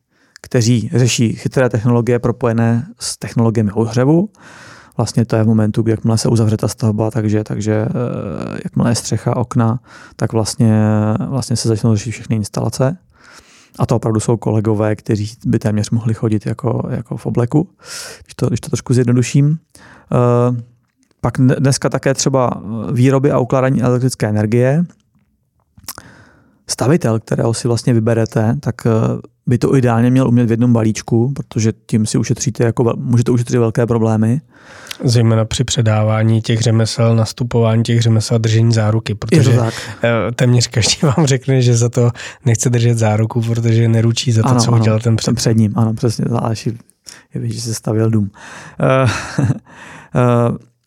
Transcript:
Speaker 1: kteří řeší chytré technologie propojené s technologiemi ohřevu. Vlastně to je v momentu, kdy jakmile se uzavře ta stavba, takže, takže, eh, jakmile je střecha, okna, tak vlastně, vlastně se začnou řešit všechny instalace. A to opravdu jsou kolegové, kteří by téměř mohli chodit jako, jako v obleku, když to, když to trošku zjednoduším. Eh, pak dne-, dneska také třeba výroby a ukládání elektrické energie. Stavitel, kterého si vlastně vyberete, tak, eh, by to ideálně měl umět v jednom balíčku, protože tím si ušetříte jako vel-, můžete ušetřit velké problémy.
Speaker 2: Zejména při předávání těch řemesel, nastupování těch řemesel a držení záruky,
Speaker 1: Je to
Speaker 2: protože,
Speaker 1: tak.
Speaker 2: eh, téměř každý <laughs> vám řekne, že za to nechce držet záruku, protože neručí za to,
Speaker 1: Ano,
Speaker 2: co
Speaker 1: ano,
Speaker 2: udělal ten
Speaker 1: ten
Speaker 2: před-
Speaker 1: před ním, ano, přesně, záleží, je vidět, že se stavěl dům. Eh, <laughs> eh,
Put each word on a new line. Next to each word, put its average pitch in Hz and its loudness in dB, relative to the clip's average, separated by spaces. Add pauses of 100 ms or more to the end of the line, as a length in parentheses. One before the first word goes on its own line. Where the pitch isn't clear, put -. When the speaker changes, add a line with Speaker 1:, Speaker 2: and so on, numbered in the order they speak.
(420)
Speaker 1:
kteří 117 0
řeší 117 0
chytré - -2
technologie 120 0
propojené 117 0 (120)
s - -10
technologiemi 113 0
ohřevu. 123 0 (680)
Vlastně 113 0
to 113 -2
je 110 2
v 107 2
momentu, 110 2
kdy 110 0
jakmile 113 0
se - -2
uzavře 110 2
ta 120 -2
stavba, 110 -2
takže, 107 -2
takže, 107 -4 (160)
eh, 101 -8
jakmile - -2
je 117 0
střecha, - -4
okna, 117 0 (360)
tak - -4
vlastně, 110 0 (540)
vlastně 135 -4
se - -4
začnou 113 2
řešit 104 -4
všechny - -6
instalace. 123 -2 (840)
A - 0
to 127 2
opravdu 110 0
jsou 117 0
kolegové, 107 0
kteří 104 -4 (120)
by 117 0
téměř 107 -2
mohli 113 -2
chodit 107 -2
jako, 120 -4
jako 123 -8
v - -14
obleku, 135 0 (540)
když - -20
to, 123 -2
když 120 -2
to - -14
trošku - -2
zjednoduším. 127 2 (540)
Eh, 123 2 (600)
pak 127 -4
dne-, 131 4
dneska 135 0
také 135 -2
třeba 131 0 (400)
výroby 135 2
a 135 2
ukládání 131 0
elektrické 123 0
energie. 120 2 (1800)
Stavitel, 120 0
kterého 120 -2
si - -4
vlastně 120 0
vyberete, 113 0
tak, 117 -6 (100)
eh, 120 2 (580)
by 120 4
to - 0
ideálně 120 4
měl 131 4
umět 120 4
v 110 0
jednom 117 2
balíčku, 117 0
protože 110 -2 (120)
tím 110 0
si - -2
ušetříte 123 -2
jako 117 2
vel-, 117 2
můžete 123 0
ušetřit 123 0
velké 113 0
problémy. 113 0 (640)
Speaker 2:
Zejména 113 2
při - -4
předávání 110 2
těch 110 -2
řemesel, 113 2
nastupování 113 0
těch 117 2
řemesel 113 2
a - 4
držení 113 2
záruky, 110 0
Speaker 1:
Je 104 -4
to 110 -8
Speaker 2:
protože, 120 4
Speaker 1:
tak. 113 0 (300)
Speaker 2:
eh, 117 0
téměř 123 2
každý - -2 (100)
<laughs> 127 0
vám 165 2
řekne, 135 0
že 120 4
za 120 2
to 120 2 (340)
nechce 117 2
držet 120 2
záruku, 110 0
protože 117 2
neručí 113 0
za 110 2
to, 131 2
Speaker 1:
Ano, 123 2
Speaker 2:
co 117 0
Speaker 1:
ano, 117 4
Speaker 2:
udělal 110 2
ten 110 -4
Speaker 1:
ten 113 2
Speaker 2:
před- 117 -2
Speaker 1:
před 113 0
ním, 110 2
ano, 113 0
přesně, 110 -4
záleží, 117 -4 (560)
je 123 -8
vidět, 117 -6
že 117 -10
se 113 -6
stavěl 110 -2
dům. 104 0 (480)
Eh, 131 2 (320)
<laughs> - - (720)
eh, 120 2 (300)